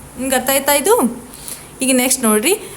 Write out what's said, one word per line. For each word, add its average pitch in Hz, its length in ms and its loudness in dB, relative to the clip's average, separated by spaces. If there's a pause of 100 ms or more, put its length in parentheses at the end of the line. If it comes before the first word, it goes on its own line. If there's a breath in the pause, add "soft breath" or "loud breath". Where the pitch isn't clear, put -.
(200)
ನಿಮ್ಗೆ 262 160 0
ಅರ್ಥ 247 140 0
ಆಯ್ತಾ 277 240 2
ಇದು? 294 480 2 (600 loud breath)
ಈಗ 262 140 2
ನೆಕ್ಸ್ಟ್ 254 280 0
ನೋಡ್ರಿ, 220 320 2 (220 loud breath)